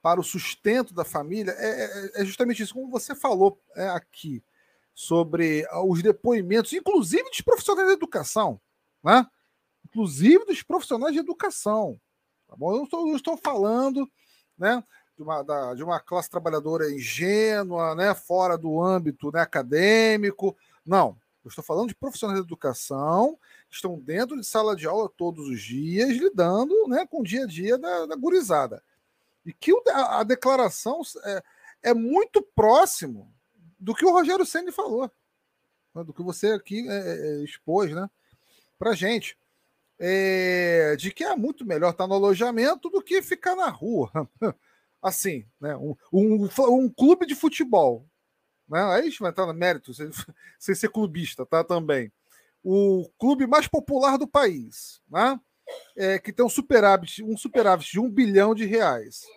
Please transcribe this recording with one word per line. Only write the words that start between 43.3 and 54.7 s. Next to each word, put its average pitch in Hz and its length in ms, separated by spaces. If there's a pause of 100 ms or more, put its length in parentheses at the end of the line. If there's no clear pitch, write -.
na 359 120
rua. 175 440 (280)
<laughs> 220 140 (480)
Assim, 180 420 (160)
né, 143 160
um, 139 200 (160)
um, 202 360 (200)
um 254 200
clube 339 380
de 277 80
futebol, 170 720 (640)
né, 156 120
aí 202 200
a 311 40
gente 302 140
vai 185 120
entrar 185 160
no 165 80
mérito, 165 380
sem, 147 160 (260)
<laughs> - 220
sem - 200
ser 220 140
clubista, 170 540
tá, 165 200
também. 151 480 (500)
O 190 560
clube 269 260
mais 294 220
popular 277 520
do 285 100
país, 185 840